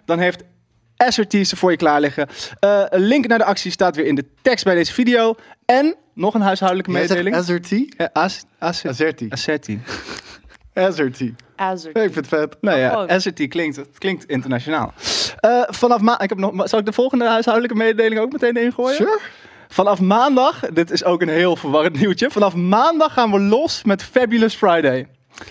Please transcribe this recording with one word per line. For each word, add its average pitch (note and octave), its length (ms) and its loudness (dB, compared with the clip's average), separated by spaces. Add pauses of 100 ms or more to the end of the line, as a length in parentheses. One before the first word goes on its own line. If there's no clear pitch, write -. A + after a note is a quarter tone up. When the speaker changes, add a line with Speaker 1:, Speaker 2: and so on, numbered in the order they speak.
Speaker 1:
dan E3+ 140 0
heeft F3 240 -2 (540)
Azure A#3 300 2 (160)
T F3+ 40 -2
ze - 80 -4
voor F3+ 160 2
je D#3+ 60 2
klaar D3+ 240 2
liggen. C#3+ 260 -2 (320)
Eh, G3+ 300 4
een F#3 120 2
link A#3+ 260 2
naar A3+ 100 4
de A3 80 0
actie G3 260 -2
staat F3+ 240 0
weer D3+ 100 -2
in D3 100 0
de B2 100 -2 (160)
tekst B3 220 2
bij F#3 120 2
deze E3+ 180 0
video. A3+ 420 2 (300)
En C#4+ 300 4 (180)
nog G3 200 -2
een A3 80 0
huishoudelijke F#3+ 500 0
Speaker 2:
Jij F3 160 0
zegt F3 160 0
Speaker 1:
mededeling. F3+ 200 0
Speaker 2:
Azure F3 460 -2
T? - 80 -20
Speaker 1:
Eh, E3+ 160 -2
As-, E3+ 300 -2 (160)
As-, E3+ 260 -6
Speaker 2:
Azure D3+ 280 -2
T. - 160 -18
Speaker 1:
Azure D3 300 -4
T. - 80 -16 (1040)
Speaker 2:
Azure E3 380 0
T. C3 100 -14 (340)
Speaker 3:
Azure F#3 340 -6 (140)
Speaker 2:
Ik F#3+ 100 -2
vind - 20 -14
het D3 120 -6
vet. D3+ 340 -2
Speaker 1:
Nou F#3 160 2
ja, B2+ 120 2
Speaker 3:
Gewoon. G3 200 -2
Speaker 1:
Azure F3+ 360 0
T B2+ 40 -4
klinkt, E3 260 -4
het C#3 220 -18
klinkt - 280 -6
internationaal. C3 680 -4 (460)
Eh, B3 280 4
vanaf A#3+ 340 2
ma-, A#3 200 2
ik G3 80 -2
heb G#3 80 -6
nog, F#3+ 140 -2
ma-, F#3 160 -4
zal A3 120 0
ik G3+ 60 -2
de G#3+ 80 -4
volgende B3 340 0
huishoudelijke A#3 500 0
mededeling A3 440 0
ook B3 100 -4
meteen A#3+ 240 -2
ingooien? B3 400 -2
Speaker 2:
Sure. G4+ 240 0 (480)
Speaker 1:
Vanaf F#3+ 320 0
maandag, B3+ 600 2
dit E3+ 320 -2
is E3 120 -2
ook F3 180 0
een E3+ 80 0
heel E3+ 260 2
verwarrend D#3 440 0
nieuwtje. G#3 320 0
Vanaf F#3+ 240 2
maandag C4+ 580 2
gaan A3+ 180 2
we G3+ 80 2
los A3 440 0
met G3 200 0
Fabulous A3+ 520 2
Friday. D3+ 520 2 (440)